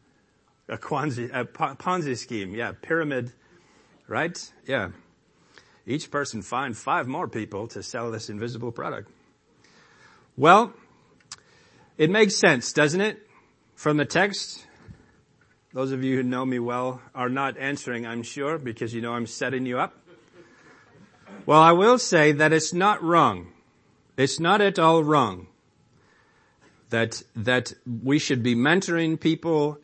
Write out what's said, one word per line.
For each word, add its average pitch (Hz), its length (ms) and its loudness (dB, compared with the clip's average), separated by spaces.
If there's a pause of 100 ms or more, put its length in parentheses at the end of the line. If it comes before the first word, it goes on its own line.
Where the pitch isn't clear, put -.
(680)
A 117 80 -8
Kwanzi-, 127 560 -6
a 123 120 -4
Po-, 139 320 -8
Ponzi 156 420 -4
scheme, 98 360 -8
yeah, 113 180 -6 (100)
pyramid, 143 500 -4 (720)
right? 156 460 -6 (140)
Yeah. 113 240 -4 (960)
Each 147 240 -6
person 131 320 -6
find 123 340 -6
five 156 300 -2
more 151 200 -6
people 107 420 -8
to 101 140 -14
sell 117 280 -8
this 110 180 -10
invisible 120 420 -8
product. 120 400 -10 (1300)
Well, 185 380 6 (1200)
it 156 140 2
makes 208 260 4
sense, 147 380 4
doesn't 151 260 2
it? 208 260 -4 (500)
From 151 200 0
the 147 80 2
text, - 600 -2 (1080)
those 135 200 -4
of 131 120 -4
you 131 120 0
who 131 60 0
know 127 220 -2
me 127 140 -2
well 123 420 -4 (140)
are 123 140 -4
not 131 280 -2
answering, 135 480 -6
I'm 117 180 -8
sure, 143 360 -6
because 117 340 -8
you 117 80 -8
know 117 140 -6
I'm 120 120 -4
setting 127 380 -6
you 123 140 -4
up. 165 160 -4 (1500)
Well, 151 140 8
I 165 120 10
will 220 260 6
say 156 340 4
that 151 200 2
it's 160 220 0
not 190 280 0
wrong. 131 500 2 (640)
It's 135 220 0
not 180 220 2
at 196 180 2
all 165 240 6
wrong 117 440 2 (1400)
that, 117 320 -2 (140)
that 123 360 0 (300)
we 139 160 2
should 127 240 -2
be 120 120 0
mentoring 160 640 2
people 156 640 0